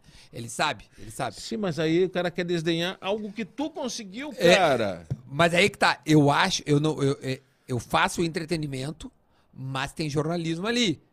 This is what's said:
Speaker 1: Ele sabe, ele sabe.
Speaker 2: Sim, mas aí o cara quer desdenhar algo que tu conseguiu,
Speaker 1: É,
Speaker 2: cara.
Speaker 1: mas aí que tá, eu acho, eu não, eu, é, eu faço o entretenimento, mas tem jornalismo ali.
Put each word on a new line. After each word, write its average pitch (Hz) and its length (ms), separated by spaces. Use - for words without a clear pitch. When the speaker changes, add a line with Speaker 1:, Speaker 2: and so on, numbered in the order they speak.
Speaker 1:
Ele 117 160
sabe, 143 360
ele - 140
sabe. 120 280
Speaker 2:
Sim, - 180
mas 180 200
aí 165 280
o 170 40
cara 180 220
quer 180 120
desdenhar 170 560
algo 208 320
que 220 140
tu 302 240
conseguiu, 254 680
Speaker 1:
É, 180 200
Speaker 2:
cara. 113 500
Speaker 1:
mas 165 260
aí 190 160
que - 80
tá, 170 260
eu 151 280
acho, 175 340
eu 147 140
não, 151 240
eu, 139 180
é, 131 180
eu 127 100
faço 165 420
o 175 60
entretenimento, 156 840
mas 135 400
tem 156 160
jornalismo 160 560
ali. 233 340